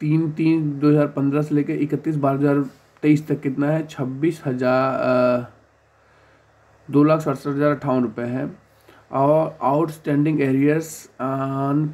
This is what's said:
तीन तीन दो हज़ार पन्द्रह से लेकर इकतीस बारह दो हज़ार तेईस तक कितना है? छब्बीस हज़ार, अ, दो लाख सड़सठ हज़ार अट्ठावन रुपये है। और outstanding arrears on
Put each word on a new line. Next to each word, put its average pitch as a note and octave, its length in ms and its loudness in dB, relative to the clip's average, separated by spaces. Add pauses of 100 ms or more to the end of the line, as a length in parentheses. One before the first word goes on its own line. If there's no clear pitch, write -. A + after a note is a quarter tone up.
तीन D#3 320 0
तीन D#3+ 460 0
दो D3 120 2
हज़ार D3 160 4
पन्द्रह C#3+ 360 0
से D3+ 120 -4
लेकर D3 180 0
इकतीस D3+ 440 -4
बारह C#3 220 0
दो C#3+ 120 2
हज़ार C#3+ 200 0 (320)
तेईस D3+ 260 2
तक C#3+ 120 -2
कितना C#3 260 -4
है? D#3 200 -2
छब्बीस C#3 600 -4
हज़ार, B2+ 540 0
अ, B2+ 500 2 (1400)
दो C#3+ 140 6
लाख D#3 160 4
सड़सठ D3 260 -4
हज़ार C#3+ 240 0
अट्ठावन C3 320 0
रुपये A#2+ 240 -4
है। C3 440 -8 (420)
और D3+ 520 2
outstanding D3+ 720 0
arrears C#3+ 560 2 (140)
on C3+ 880 -2